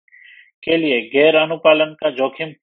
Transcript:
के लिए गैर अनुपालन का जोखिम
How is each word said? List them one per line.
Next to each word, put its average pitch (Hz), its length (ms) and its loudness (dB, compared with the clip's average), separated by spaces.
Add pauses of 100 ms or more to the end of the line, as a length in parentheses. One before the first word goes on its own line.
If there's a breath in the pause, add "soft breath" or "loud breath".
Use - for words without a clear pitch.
(640 loud breath)
के 165 140 0
लिए 143 240 -2
गैर 139 340 2
अनुपालन 156 580 0
का 151 160 -6
जोखिम 135 540 -6